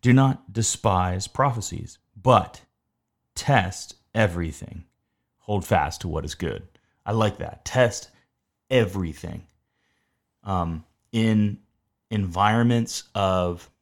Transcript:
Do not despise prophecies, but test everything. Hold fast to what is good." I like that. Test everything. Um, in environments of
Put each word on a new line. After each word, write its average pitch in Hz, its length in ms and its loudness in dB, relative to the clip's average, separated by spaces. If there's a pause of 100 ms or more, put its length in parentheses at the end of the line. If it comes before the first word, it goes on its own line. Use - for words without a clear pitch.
Do 127 120 6
not 131 400 4
despise 92 760 0
prophecies, 117 720 -4 (220)
but 117 400 2 (720)
test 98 600 0 (200)
everything. 85 720 -4 (540)
Hold 101 260 -4
fast 73 380 0
to 92 60 -6
what 76 160 -4
is 73 100 -10
good." 69 340 -8 (380)
I 104 60 -4
like 107 260 0
that. - 260 -12
Test - 460 0 (600)
everything. 92 760 -2 (960)
Um, 85 420 -4 (280)
in 107 460 2 (520)
environments 110 960 0 (100)
of 92 560 0 (120)